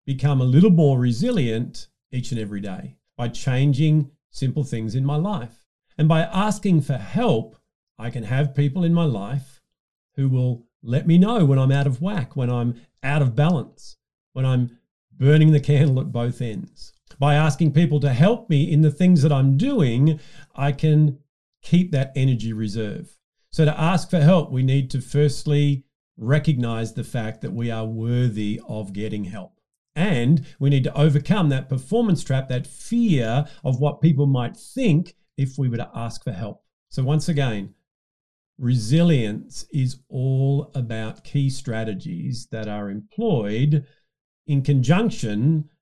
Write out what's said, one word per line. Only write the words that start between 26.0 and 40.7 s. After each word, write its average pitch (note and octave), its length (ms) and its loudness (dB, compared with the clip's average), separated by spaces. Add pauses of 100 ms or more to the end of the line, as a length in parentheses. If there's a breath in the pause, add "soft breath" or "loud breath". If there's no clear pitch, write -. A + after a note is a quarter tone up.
recognize A#2 800 -2
the A#2+ 100 -8
fact A2 380 -8
that G#2+ 100 -10
we A#2 180 -4
are A2+ 140 -6
worthy A2+ 840 -2
of G#2+ 260 -10
getting G#2 320 -8
help. F#2 360 -14 (340)
And D3 500 0 (140 loud breath)
we C#3 120 0
need C3+ 140 2
to - 140 -4
overcome D3+ 520 2
that C3 180 -4
performance G3 560 -2
trap, C3 240 -4
that B2+ 180 -6
fear D3 800 -2 (180 loud breath)
of C3 160 -2
what C#3+ 220 -2
people D3 260 2
might B2+ 300 -2
think F3+ 580 -2 (220)
if C3+ 220 -4
we C3 100 -2
were A#2 80 -4
to - 180 -8
ask A2+ 300 -10
for B2 80 -6
help. G2+ 320 -12 (240)
So - 140 -6
once D3 260 0
again, A#2 460 -2 (840)
resilience B2 1120 0
is B2+ 280 -2 (100)
all C3+ 680 -2